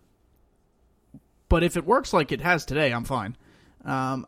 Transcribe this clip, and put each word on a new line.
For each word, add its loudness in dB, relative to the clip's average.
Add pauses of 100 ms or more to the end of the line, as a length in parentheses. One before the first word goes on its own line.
(1500)
But 4
if 0
it -6
works 2
like 2
it -4
has 2
today, 0
I'm -4
fine. -4 (460)
Um, -4